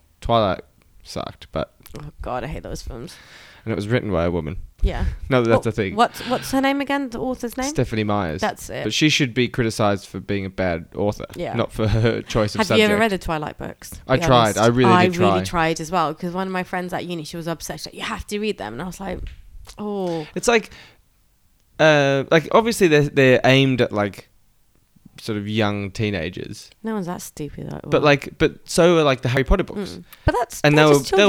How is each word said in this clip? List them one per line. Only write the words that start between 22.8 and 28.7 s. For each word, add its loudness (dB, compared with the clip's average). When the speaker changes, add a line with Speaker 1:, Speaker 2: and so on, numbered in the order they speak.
Speaker 1:
they're, 4
they're 6
aimed 4
at, 0
like, -4
sort -4
of -6
young -2
teenagers. -6
Speaker 2:
No -4
one's -4
that -8
stupid, -12
like, -10
Speaker 1:
But, -8
Speaker 2:
well. 4
Speaker 1:
like, 2
but 2
so 4